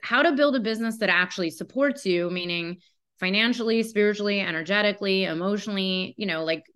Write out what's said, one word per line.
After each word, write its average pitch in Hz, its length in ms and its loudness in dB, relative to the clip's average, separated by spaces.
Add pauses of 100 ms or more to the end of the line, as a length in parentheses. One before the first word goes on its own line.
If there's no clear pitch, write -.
how 247 200 2
to 339 100 4
build 285 240 4
a 254 40 0
business 226 380 -2
that 208 100 2
actually 180 420 2
supports - 540 -2
you, 175 240 2
meaning 175 500 -4 (420)
financially, 226 640 2
spiritually, 208 560 0
energetically, 190 840 0
emotionally, 190 920 -2
you 208 80 -4
know, 160 180 -2
like, 160 200 -2 (120)